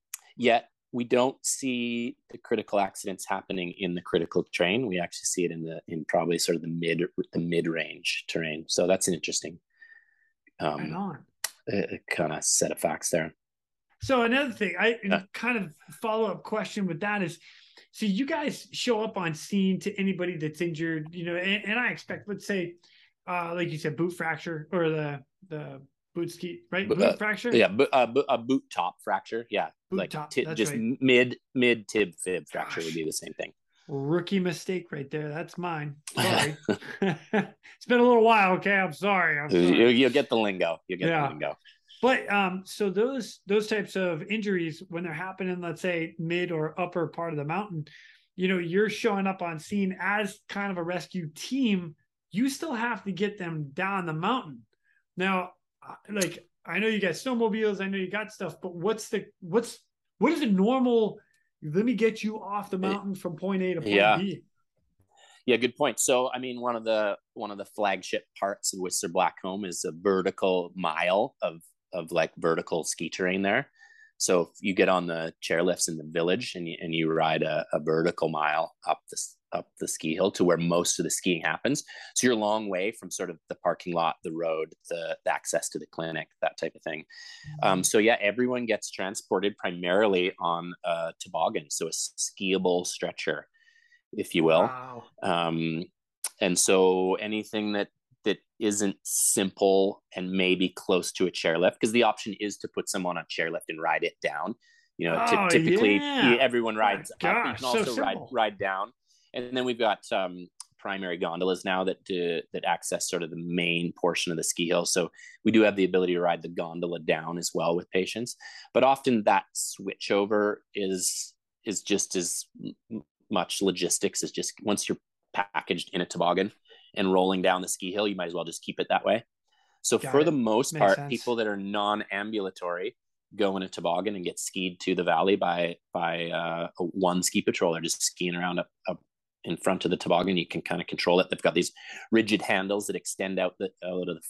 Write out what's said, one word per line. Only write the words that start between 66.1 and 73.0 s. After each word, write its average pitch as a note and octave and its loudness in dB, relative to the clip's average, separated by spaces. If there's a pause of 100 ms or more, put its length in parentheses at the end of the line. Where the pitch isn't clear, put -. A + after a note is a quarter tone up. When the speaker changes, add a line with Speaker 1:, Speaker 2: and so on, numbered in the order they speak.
Speaker 1:
I B2 -6
mean, B2+ -8
one A#2+ 0
of A2 -6
the, G#2+ 2 (180)
one G#2+ -8
of G2+ -10
the G2 -10
flagship G2 -2 (140)
parts - -2
of F#2+ -8
Whistler F2+ -2
Blackcomb F#2 0
is E2+ -6
a F2+ -4
vertical F#2 2
mile F2+ 2
of, E2 -4 (320)
of, E2+ -8
like, E2 0
vertical E2 0
ski - -4